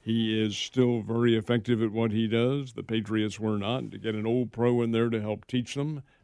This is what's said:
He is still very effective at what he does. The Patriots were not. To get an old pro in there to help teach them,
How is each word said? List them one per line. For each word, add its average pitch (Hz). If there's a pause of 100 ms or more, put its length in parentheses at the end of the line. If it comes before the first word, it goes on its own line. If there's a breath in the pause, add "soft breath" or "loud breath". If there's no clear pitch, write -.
He 113
is 104
still 123
very 113
effective 113
at 107
what 113
he 110
does. 123
The 113
Patriots 107
were 107
not. 110
To -
get 107
an 107
old 117
pro 120
in 117
there 113
to 113
help 104
teach 123
them, 143 (200 soft breath)